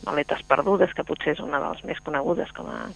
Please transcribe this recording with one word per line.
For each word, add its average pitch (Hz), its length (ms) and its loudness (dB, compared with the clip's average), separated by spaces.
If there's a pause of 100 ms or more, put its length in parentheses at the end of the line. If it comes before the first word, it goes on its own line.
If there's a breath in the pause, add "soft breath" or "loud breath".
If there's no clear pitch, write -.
Maletes 147 400 0
perdudes, 170 480 6
que - 120 -2
potser 151 300 0
és - 60 -8
una 147 200 -2
de 160 80 -2
les - 160 -10
més - 160 -6
conegudes 156 520 0
com - 120 -10
a, - 180 -6 (120)